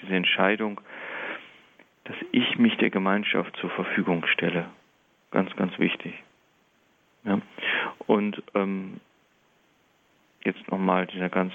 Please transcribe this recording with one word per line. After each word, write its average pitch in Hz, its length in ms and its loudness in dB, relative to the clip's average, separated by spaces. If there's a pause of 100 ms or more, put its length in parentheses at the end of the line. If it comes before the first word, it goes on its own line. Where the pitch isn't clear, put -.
diese 95 140 -2
Entscheidung, 101 640 2 (1300)
dass - 100 -10 (160)
ich - 260 2
mich 117 200 6
der 107 120 4
Gemeinschaft 98 680 0
zur 90 140 -4
Verfügung 90 560 0
stelle. 85 380 0 (640)
Ganz, - 240 0
ganz - 240 -2
wichtig. - 340 0 (1080)
Ja. - 160 2 (680)
Und, 104 380 2 (100)
ähm, 98 460 0 (1400)
jetzt - 260 -4
nochmal 92 380 2
dieser 90 220 -2
ganz 92 260 0